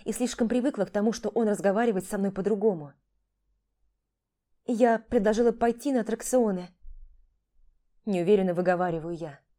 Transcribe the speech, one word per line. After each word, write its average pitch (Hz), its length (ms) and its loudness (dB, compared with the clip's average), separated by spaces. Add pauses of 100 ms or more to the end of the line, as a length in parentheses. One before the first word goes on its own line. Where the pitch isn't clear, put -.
и 220 80 -4
слишком 240 360 -2
привыкла 240 360 0
к 190 60 -14
тому, 208 220 0
что 214 180 -6
он 226 180 0
разговаривает 202 560 0
со 208 140 -6
мной 196 140 -2
по-другому. 196 600 -2 (1700)
«Я 233 320 4
предложила 226 520 2
пойти 233 420 -2
на 247 80 2
аттракционы». 214 680 -2 (1400)
Неуверенно 190 500 2
выговариваю 170 640 -2
я. 151 240 -12 (180)